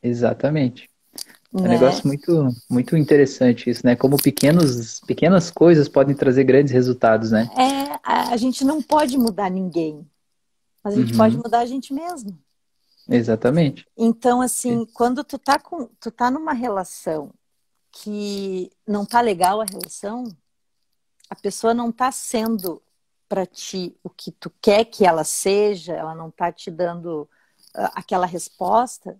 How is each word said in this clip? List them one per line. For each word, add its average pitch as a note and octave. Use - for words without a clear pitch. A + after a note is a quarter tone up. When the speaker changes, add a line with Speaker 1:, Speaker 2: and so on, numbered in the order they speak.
Speaker 1:
Exatamente. A#2+
É F#3+
um F#3
Speaker 2:
Né? F3+
Speaker 1:
negócio -
muito, C#3+
muito B2+
interessante C#3
isso, A#2
né? A#2+
Como C3+
pequenos, C3+
pequenas E3+
coisas D#3
podem C#3
trazer C3+
grandes C3
resultados, A#2+
né? A2
Speaker 2:
É, C#4
a, -
a -
gente B3
não C#4+
pode D4
mudar G#3
ninguém, E3
mas G3+
a -
gente G#3+
Speaker 1:
Uhum. A3+
Speaker 2:
pode A3+
mudar A#3
a A#3+
gente C4
mesmo. C#4
Speaker 1:
Exatamente. B2
Speaker 2:
Então, A#3
assim, A#3+
Speaker 1:
Sim. A3+
Speaker 2:
quando B3
tu -
tá C#4
com, D#4
tu A#3
tá B3
numa D#4
relação F#3+
que G3
não G#3
tá A#3+
legal G3
a A3
relação, G3+
a -
pessoa G#3+
não A#3+
tá B3+
sendo G#3+
pra F#3+
ti -
o F3
que -
tu -
quer G#3+
que A3
ela D#3+
seja, G3
ela D#3+
não E3
tá F3
te -
dando, E3+
ah, -
aquela F#3
resposta F#3+